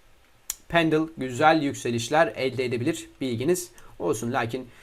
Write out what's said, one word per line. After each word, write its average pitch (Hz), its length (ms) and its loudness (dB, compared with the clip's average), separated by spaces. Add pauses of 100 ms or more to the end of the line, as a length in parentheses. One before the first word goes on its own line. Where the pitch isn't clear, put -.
(680)
Pendle 160 320 4 (160)
güzel 139 460 4
yükselişler 135 720 0
elde 127 280 -2
edebilir. 123 440 -2 (120)
Bilginiz 135 500 -2 (280)
olsun. 123 340 -2
Lakin 123 360 -4 (140)